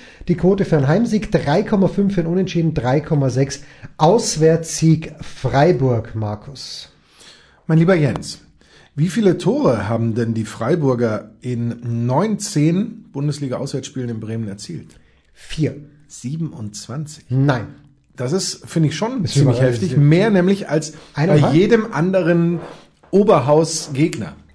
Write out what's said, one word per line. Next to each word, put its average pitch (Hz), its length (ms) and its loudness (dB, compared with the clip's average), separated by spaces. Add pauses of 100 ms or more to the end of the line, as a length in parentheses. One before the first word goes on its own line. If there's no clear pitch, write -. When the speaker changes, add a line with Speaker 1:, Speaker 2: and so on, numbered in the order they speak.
(280)
Speaker 1:
Die 175 80 2
Quote 190 280 2
für 165 140 2
einen 135 100 2
Heimsieg, 214 440 0
drei 160 320 0
Komma 196 240 2
fünf 196 260 0
für 175 80 0
einen 160 80 -4
Unentschieden, 170 460 0
drei 131 260 0
Komma 139 300 0
sechs. 135 300 -2 (360)
Auswärtssieg 160 1200 2
Freiburg, 131 920 0
Markus. 110 760 -10 (800)
Speaker 2:
Mein 160 100 4
lieber 175 160 4
Jens, - 440 -2 (560)
wie 156 140 0
viele 202 280 2
Tore 156 520 0
haben 117 260 -2
denn 117 180 -2
die 110 120 -2
Freiburger 120 840 -2 (100)
in 117 640 -6
neunzehn 170 1080 -2
Bundesliga-Auswärtsspielen 139 960 -6
in 117 140 -8
Bremen 110 260 -8
erzielt? 95 400 -14 (460)
Speaker 1:
Vier. - 420 -6 (320)
Speaker 2:
Siebenundzwanzig. 139 1200 -10
Speaker 1:
Nein. 131 380 0 (500)
Speaker 2:
Das 127 160 -4
ist, - 340 -6
finde 160 220 0
ich, - 80 -2
schon 226 300 -4
Speaker 1:
Ist 110 80 -4
Speaker 2:
ziemlich 131 240 4
Speaker 1:
überraschend. 123 260 2
Speaker 2:
heftig. 139 140 0
Mehr 160 320 6
nämlich 196 400 2
als 151 220 -2
bei - 320 -6
Speaker 1:
Eineinhalb? 139 300 4
Speaker 2:
jedem 214 380 4
anderen 170 680 0 (520)
Oberhaus-Gegner, 156 1200 2 (220)